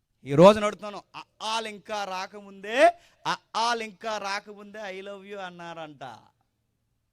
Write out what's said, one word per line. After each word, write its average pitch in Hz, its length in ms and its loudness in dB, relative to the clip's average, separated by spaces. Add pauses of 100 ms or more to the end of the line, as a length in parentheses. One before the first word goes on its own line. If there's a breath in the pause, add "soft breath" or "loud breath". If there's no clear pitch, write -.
(260)
ఈ 135 80 -4
రోజున 208 320 10
అడుగుతున్నాను, 202 380 -6 (120)
అ, 156 80 -12 (180)
ఆలు 220 260 -4
ఇంకా 208 360 -8
రాకముందే, 196 920 0 (340 soft breath)
అ, 170 100 0 (180)
ఆలు 226 280 0
ఇంకా 214 340 -8
రాకముందే 202 840 -10
"I 196 40 -16
love 196 240 -14
you" 202 80 -12
అన్నారంట. 170 680 -12 (1080)